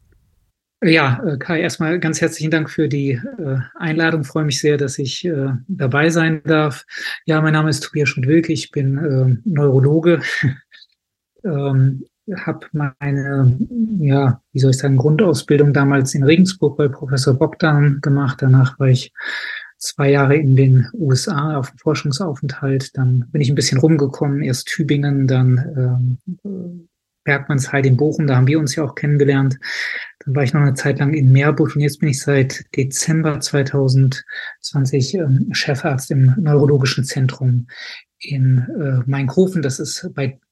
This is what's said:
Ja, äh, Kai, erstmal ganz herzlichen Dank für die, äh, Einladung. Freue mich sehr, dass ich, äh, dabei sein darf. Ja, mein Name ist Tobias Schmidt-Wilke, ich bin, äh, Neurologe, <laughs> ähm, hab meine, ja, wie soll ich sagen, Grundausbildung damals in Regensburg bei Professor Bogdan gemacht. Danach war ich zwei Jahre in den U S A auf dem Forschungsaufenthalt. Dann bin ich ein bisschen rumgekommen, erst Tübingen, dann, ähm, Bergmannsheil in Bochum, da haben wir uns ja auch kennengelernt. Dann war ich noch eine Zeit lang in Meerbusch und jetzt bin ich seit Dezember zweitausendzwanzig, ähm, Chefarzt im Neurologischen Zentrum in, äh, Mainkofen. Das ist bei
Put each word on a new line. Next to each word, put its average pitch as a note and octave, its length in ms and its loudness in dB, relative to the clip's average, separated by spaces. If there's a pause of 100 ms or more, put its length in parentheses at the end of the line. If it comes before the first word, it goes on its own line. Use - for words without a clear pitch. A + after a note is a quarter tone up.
(840)
Ja, D#3 400 2
äh, D3+ 140 -2
Kai, D#3+ 240 -4
erstmal E3+ 380 -2
ganz D#3+ 220 -4
herzlichen D#3+ 280 -2
Dank D#3 220 -2
für D#3 160 -2
die, C#3 240 -2
äh, C#3+ 460 -6 (180)
Einladung. D#3+ 480 -2
Freue D#3 220 -4
mich C#3 140 -2
sehr, D3 180 2
dass C3+ 200 -4
ich, C3+ 280 -6
äh, C#3 240 -2 (180)
dabei D3+ 420 0
sein D#3+ 340 0
darf. D3+ 420 0 (400)
Ja, D#3 140 0
mein D#3 140 2
Name D#3 160 2
ist D3+ 120 -2
Tobias - 280 -2
Schmidt-Wilke, D#3 420 2
ich - 200 -6
bin, C3+ 260 -2
äh, C3 400 2 (100)
Neurologe, D3 760 4 (200)
<laughs> - 1040 -8
ähm, C#3 580 0 (320)
hab - 380 -8
meine, C#3 840 0 (400)
ja, C#3 420 2 (120)
wie C#3 60 -2
soll C3 120 4
ich B2+ 80 0
sagen, C#3 180 2
Grundausbildung D3 760 4
damals C#3 440 2
in C#3 80 0
Regensburg D#3+ 540 2
bei D3 100 2
Professor C3 480 -2
Bogdan D3 680 2
gemacht. C#3 400 0
Danach C3 380 4
war C3+ 80 2
ich B2+ 260 0 (640)
zwei - 320 -2
Jahre C#3 260 4
in C#3 200 2
den C3 380 4
U E3 180 -2
S B2+ 160 0
A D3+ 300 -4
auf C3 120 -6
dem - 80 -20
Forschungsaufenthalt. C#3 1200 -4
Dann B2+ 340 0
bin D3 100 0
ich C3 80 0
ein C#3+ 60 0
bisschen C3 220 0
rumgekommen, C#3+ 640 0
erst C3 260 -4
Tübingen, C#3+ 600 0
dann, B2+ 880 0 (260)
ähm, F3 440 -12 (380)
Bergmannsheil C#3 640 -2
in C3 100 2
Bochum, D3+ 300 -2
da C3+ 80 2
haben B2+ 100 2
wir D3 140 2
uns C#3+ 160 -4
ja D#3+ 80 -2
auch - 100 -6
kennengelernt. C#3 640 0 (680)
Dann C3+ 120 -4
war C#3+ 80 0
ich C3 100 -2
noch D3+ 80 2
eine C#3 140 2
Zeit C#3 240 -2
lang C#3+ 160 0
in C3+ 160 4
Meerbusch C#3+ 440 2
und D3 60 0
jetzt D3 180 -2
bin D#3 100 0
ich C3 120 -4
seit C3+ 420 0 (140)
Dezember D3+ 600 -2
zweitausendzwanzig, C3+ 1800 0
ähm, D#3 360 0
Chefarzt C3+ 600 -4
im C3 260 4
Neurologischen C#3+ 640 2
Zentrum B2+ 600 -2 (540)
in, C3 400 0 (200)
äh, C3 300 -2
Mainkofen. D3 540 0
Das C3+ 160 -4
ist D#3 340 -10
bei C3+ 260 -6 (120)